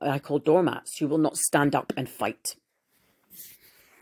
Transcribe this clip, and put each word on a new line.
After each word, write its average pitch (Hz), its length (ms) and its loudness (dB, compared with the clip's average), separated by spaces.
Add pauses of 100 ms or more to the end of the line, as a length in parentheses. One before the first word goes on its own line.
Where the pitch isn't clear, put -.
I 139 160 0
call 143 220 -4
doormats, 156 580 2
who 151 100 -2
will 156 120 0
not 156 180 0
stand 143 380 2
up 135 200 -4
and 131 140 -6
fight. - 460 -6 (1500)